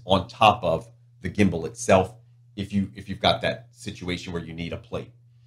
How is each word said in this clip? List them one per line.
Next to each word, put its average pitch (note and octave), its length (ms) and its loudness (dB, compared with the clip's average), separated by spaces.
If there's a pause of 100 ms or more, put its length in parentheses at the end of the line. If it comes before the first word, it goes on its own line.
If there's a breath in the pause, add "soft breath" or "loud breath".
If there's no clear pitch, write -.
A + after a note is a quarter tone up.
on F2+ 240 2
top G#2+ 340 4
of E2 260 -2 (320)
the F#2 80 -6
gimbal E2+ 380 2
itself - 480 2 (400)
if G2 160 -8
you, G2 240 0
if G2 140 -16
you've F#2+ 100 -10
got F2 220 2
that D2+ 300 -4
situation F2+ 600 -8
where E2+ 100 -6
you E2 120 -12
need E2 180 -8
a D2+ 60 -10
plate. - 340 -10 (360)